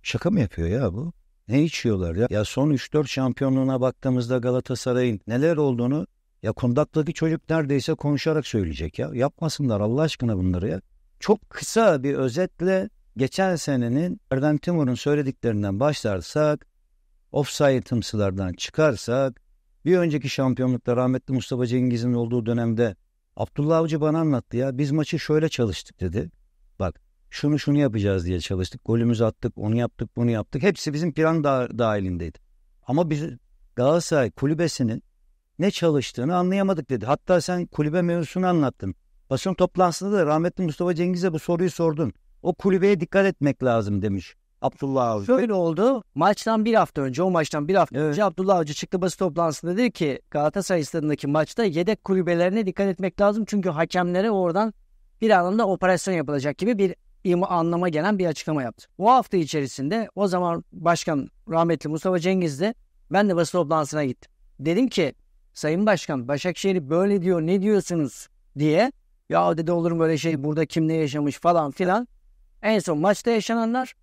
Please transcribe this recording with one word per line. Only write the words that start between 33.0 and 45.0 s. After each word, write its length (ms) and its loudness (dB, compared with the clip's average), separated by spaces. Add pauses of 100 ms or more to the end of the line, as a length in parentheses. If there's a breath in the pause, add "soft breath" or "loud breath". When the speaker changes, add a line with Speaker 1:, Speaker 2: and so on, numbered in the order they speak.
Speaker 1:
biz 140 -2 (520)
Galatasaray 560 2
kulübesinin 720 -2 (560)
ne 120 2
çalıştığını 640 0
anlayamadık 540 0
dedi. 160 -4
Hatta 360 2
sen 240 -4
kulübe 360 0
mevzusunu 460 0
anlattın. 480 0 (340)
Basın 240 -2
toplantısında 640 2
da 80 4
rahmetli 380 0
Mustafa 320 -2
Cengiz'e 380 0
bu 60 -4
soruyu 320 0
sordun. 420 -2 (280)
"O 120 -2
kulübeye 460 2
dikkat 260 2
etmek 380 0
lazım," 380 2
demiş 340 -4 (260)
Abdullah 460 -2